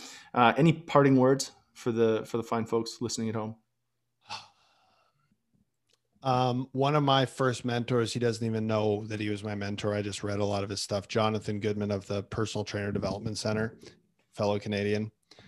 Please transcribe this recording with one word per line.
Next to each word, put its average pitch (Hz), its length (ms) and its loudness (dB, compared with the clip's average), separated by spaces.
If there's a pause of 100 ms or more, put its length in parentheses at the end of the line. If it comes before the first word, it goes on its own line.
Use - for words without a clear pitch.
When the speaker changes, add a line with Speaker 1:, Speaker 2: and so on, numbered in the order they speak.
(340)
Speaker 1:
Uh, 117 240 6
any 156 160 6
parting 139 440 4
words 135 340 4 (220)
for - 180 -4
the, 113 340 2
for - 120 -6
the 110 60 -2
fine 113 220 -2
folks 113 360 -2
listening 113 280 -4
at 110 60 -6
home? 110 200 -6 (2750)
Speaker 2:
Um, 127 480 2
one 139 240 2
of 151 60 4
my 135 240 4
first 123 400 -2
mentors, 120 480 0
he 120 60 -2
doesn't 117 260 0
even 110 220 -2
know 107 400 2
that 107 120 -6
he 107 100 -4
was 104 140 -6
my 107 120 -6
mentor. 101 400 -4
I 104 80 -2
just 101 200 -8
read 104 160 -4
a 104 60 0
lot 101 180 -2
of 101 60 -8
his 98 120 -6
stuff. 101 260 -4
Jonathan 110 520 0
Goodman 104 300 -2
of 98 160 -4
the 101 160 -4
Personal 104 420 -6
Trainer 101 280 -6
Development 98 440 -6
Center, 110 400 -4 (580)
fellow 104 260 0
Canadian. 104 520 -2 (360)